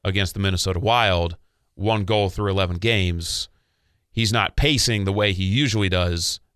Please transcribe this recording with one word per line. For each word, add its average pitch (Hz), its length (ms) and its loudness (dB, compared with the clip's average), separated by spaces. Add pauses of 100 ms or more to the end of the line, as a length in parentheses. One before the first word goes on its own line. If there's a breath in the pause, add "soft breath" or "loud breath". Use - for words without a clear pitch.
against 98 300 -2
the - 40 -8
Minnesota 95 400 -2
Wild. 92 580 2 (380)
One 107 300 0
goal 101 260 2
through 101 220 -2
eleven 92 240 0
games. 90 720 -2 (640)
He's 110 200 0
not 107 220 2
pacing 120 520 2
the 98 60 0
way 104 200 2
he 90 100 -4
usually 104 460 0
does 90 500 -2 (180)